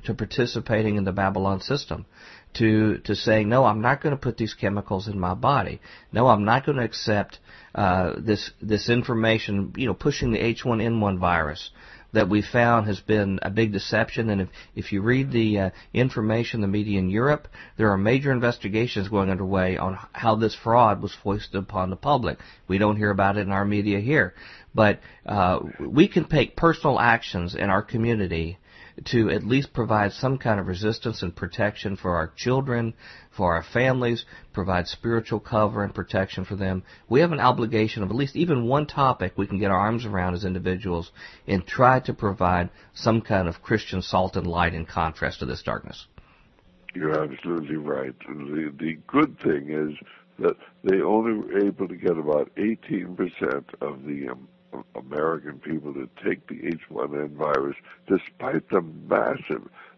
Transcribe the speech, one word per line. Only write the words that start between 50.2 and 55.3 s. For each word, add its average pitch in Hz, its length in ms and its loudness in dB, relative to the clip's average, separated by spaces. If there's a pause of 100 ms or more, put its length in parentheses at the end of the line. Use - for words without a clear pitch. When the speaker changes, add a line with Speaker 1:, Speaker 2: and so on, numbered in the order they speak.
Speaker 2:
that 90 160 0 (280)
they 95 180 2
only 110 320 2
were 101 340 0
able 95 200 -4
to 90 80 -10
get 90 220 0
about 76 400 0
eighteen 95 580 -4
percent 78 540 -4 (100)
of 69 260 -8
the, 71 240 -8
um, 65 180 -14 (480)
American 73 640 -4